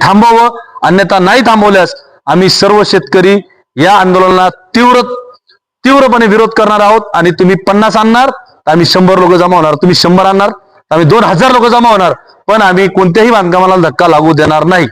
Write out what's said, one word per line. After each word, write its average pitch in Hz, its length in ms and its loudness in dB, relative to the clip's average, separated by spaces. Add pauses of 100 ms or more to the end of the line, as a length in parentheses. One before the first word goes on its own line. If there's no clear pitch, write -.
थांबवावं. 226 480 2 (340)
अन्यथा 185 360 0
नाही 196 220 0
थांबवल्यास 208 520 0 (320)
आम्ही 175 240 0
सर्व 202 360 0
शेतकरी 190 540 0 (360)
या 165 200 0
आंदोलनाला 185 540 0
तीव्र, 247 520 -2 (840)
तीव्रपणे 247 400 2
विरोध 220 240 0
करणार 214 300 -2
आहोत. 214 220 2 (120)
आणि 170 180 0
तुम्ही 185 240 0
पन्नास 208 420 -2
आणणार 233 320 0
तर - 420 -10
आम्ही 170 140 2
शंभर 185 320 0
लोक 180 140 0
जमा 180 240 0
होणार, 156 200 0
तुम्ही 175 200 0
शंभर 185 300 0
आणणार 196 240 0
तर - 440 -12
आम्ही 165 140 0
दोन 214 160 2
हजार 190 280 0
लोक 247 140 0
जमा 240 240 2
होणार, 190 240 0 (340)
पण 214 140 0
आम्ही 190 260 0
कोणत्याही 190 440 0
बांधकामाला 185 440 0
धक्का 170 320 0
लागू 160 260 0
देणार 151 300 0
नाही, 175 280 0